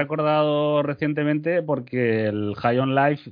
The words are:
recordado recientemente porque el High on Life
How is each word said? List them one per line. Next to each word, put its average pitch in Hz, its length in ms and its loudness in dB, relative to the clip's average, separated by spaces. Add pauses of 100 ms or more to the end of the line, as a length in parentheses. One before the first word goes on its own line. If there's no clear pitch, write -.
recordado 151 800 0
recientemente 151 800 -2
porque 123 640 0
el 104 300 -2
High 123 240 0
on 135 160 0
Life 143 360 0